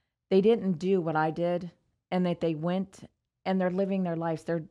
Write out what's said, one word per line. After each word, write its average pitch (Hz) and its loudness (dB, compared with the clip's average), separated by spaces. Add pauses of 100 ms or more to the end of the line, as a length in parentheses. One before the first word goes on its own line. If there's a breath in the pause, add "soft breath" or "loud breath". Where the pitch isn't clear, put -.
(280)
they 190 6
didn't 190 4
do 180 0
what 160 -2
I 156 2
did, 175 -2 (400)
and 185 2
that 175 -2
they 165 0
went 180 -4 (360)
and 190 0
they're 185 2
living 190 0
their 170 -2
lives. 165 -4
They're, 165 -2